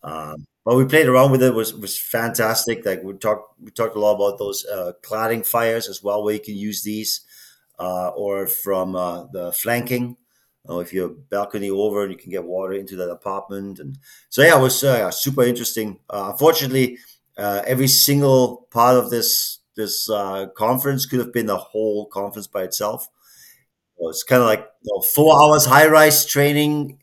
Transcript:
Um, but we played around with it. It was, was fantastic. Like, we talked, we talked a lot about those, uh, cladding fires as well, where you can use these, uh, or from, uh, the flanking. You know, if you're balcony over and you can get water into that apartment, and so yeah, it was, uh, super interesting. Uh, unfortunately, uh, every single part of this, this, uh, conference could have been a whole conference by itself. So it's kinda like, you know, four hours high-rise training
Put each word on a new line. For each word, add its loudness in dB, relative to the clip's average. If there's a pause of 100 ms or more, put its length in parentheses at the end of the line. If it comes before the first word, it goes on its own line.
Um, -12 (200)
but 2
we 6
played 4
around 6
with 4
it. 6
It 4
was, -2
was -10
fantastic. -4
Like, -4
we -12
talked, -6
we -20
talked -4
a -4
lot 4
about -2
those, -8
uh, -8 (100)
cladding -4
fires -2
as -14
well, -2
where 0
you -6
can -12
use -8
these, -8 (580)
uh, -4
or -6
from, -4
uh, -6
the -8
flanking. -4 (480)
You -12
know, -6
if -10
you're -4
balcony -8
over -2
and -6
you -16
can -20
get -8
water -6
into -10
that -6
apartment, -10
and -16 (300)
so 2
yeah, 8
it 6
was, 0
uh, 2
super 0
interesting. -4 (100)
Uh, -8
unfortunately, 0 (400)
uh, -2
every 0
single 2
part 6
of 2
this, -4 (160)
this, -6
uh, -4
conference -2
could -2
have -6
been -2
a -2
whole -4
conference -10
by -6
itself. -6 (880)
So -6
it's -10
kinda 4
like, 0 (140)
you -8
know, -4
four 4
hours 6
high-rise 6
training 0